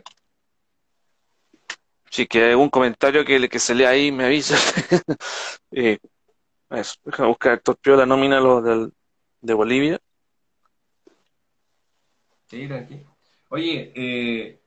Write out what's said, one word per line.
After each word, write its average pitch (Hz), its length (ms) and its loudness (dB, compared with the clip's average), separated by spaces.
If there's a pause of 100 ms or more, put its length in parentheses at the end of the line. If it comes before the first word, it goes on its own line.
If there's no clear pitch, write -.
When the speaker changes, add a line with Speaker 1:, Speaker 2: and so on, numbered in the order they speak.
(2000)
Speaker 1:
Si - 160 -4
que 113 180 2
hay 117 80 4
algún 139 180 4
comentario 139 540 2
que, 135 240 2
que 135 100 -6
se 123 160 -2
lea 127 160 4
ahí, 143 220 2
me 131 120 -4
avisa. 143 320 0
<laughs> - 640 -2 (520)
Eh, 117 260 0 (720)
eso, 117 240 -8 (100)
déjame 139 240 -2
buscar, 120 320 0
torpeó 139 360 2
la 131 100 4
nómina 135 340 2
los 127 240 2
del, 113 280 -2 (480)
de 113 140 -2
Bolivia. 127 460 0 (2500)
Speaker 2:
Sí, 127 220 -16
tranqui. 135 360 -14 (440)
Oye, 151 460 -8
eh, 120 720 -8